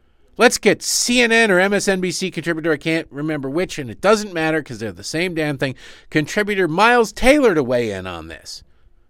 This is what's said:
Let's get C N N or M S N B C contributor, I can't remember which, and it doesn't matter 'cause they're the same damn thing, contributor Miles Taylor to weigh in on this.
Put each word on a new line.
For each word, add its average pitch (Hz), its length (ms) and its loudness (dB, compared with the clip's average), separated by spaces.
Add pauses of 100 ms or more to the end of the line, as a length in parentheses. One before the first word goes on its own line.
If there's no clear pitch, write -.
(360)
Let's 233 220 4
get - 240 2
C - 380 0
N 233 100 4
N 226 220 4
or 180 80 4
M 196 120 2
S 196 140 0
N 190 140 0
B 185 100 -2
C 185 200 -6
contributor, 160 420 -2
I 147 40 0
can't 160 340 -4
remember 143 380 -6
which, 165 300 -4
and 131 100 -8
it 101 120 -12
doesn't 208 320 2
matter 160 300 -2
'cause 123 160 -12
they're 110 120 -8
the 87 140 -14
same 170 300 -4
damn 151 240 -4
thing, 135 180 -4 (340)
contributor 190 560 0
Miles 220 460 4
Taylor 262 420 4
to 151 80 2
weigh 120 300 0
in 92 160 -8
on 82 180 -10
this. - 380 -18 (460)